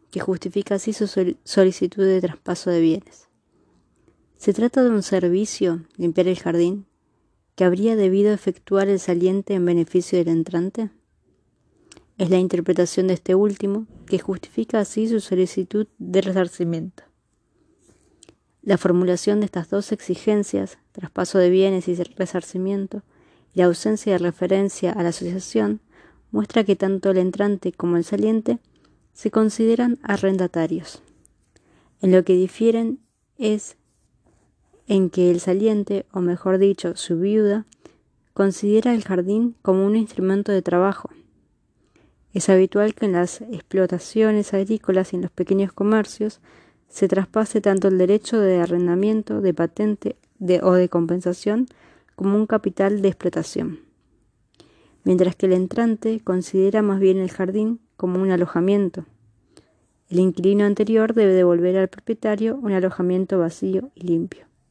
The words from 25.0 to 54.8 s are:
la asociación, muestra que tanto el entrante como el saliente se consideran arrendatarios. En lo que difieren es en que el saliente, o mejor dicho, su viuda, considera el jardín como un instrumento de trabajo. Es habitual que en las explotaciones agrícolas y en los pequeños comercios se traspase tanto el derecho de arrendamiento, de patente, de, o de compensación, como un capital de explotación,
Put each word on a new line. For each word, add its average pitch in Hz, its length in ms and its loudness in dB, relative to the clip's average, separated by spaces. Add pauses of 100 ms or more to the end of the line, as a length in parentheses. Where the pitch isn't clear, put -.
la 170 80 0
asociación, 190 680 -4 (500)
muestra 214 340 0
que 196 120 2
tanto 196 340 0
el 185 80 2
entrante 185 540 -2
como 175 240 -2
el 170 80 0
saliente 220 540 -2 (540)
se - 180 -6
consideran 226 720 0
arrendatarios. 180 1000 -2 (960)
En 185 120 4
lo 185 100 6
que 185 120 2
difieren 226 640 0 (360)
es 214 400 -6 (1120)
en 190 220 2
que 180 220 2
el 175 100 0
saliente, 202 720 0
o 190 80 -6
mejor 180 380 0
dicho, 190 380 0
su 170 220 -4
viuda, 208 480 0 (680)
considera 208 600 2
el 220 100 -2
jardín 202 580 -2
como 190 240 2
un 214 100 2
instrumento 202 560 -2
de 185 100 0
trabajo. 180 480 0 (1200)
Es 190 160 -2
habitual 202 460 4
que 220 120 -2
en 190 60 0
las 175 280 -2
explotaciones 208 1120 -2
agrícolas 196 580 0
y 185 40 -4
en 180 60 -4
los 180 80 -6
pequeños 190 420 -2
comercios 214 680 -2 (480)
se - 200 0
traspase 208 520 0
tanto 196 280 2
el 190 100 4
derecho 208 400 2
de 190 200 4
arrendamiento, 180 800 0
de 185 140 0
patente, 202 640 -2 (220)
de, 180 240 2
o 185 120 4
de 180 140 4
compensación, 180 800 -2 (500)
como 196 200 0
un 214 100 0
capital 202 540 -2
de 196 80 2
explotación, 160 720 -6 (1200)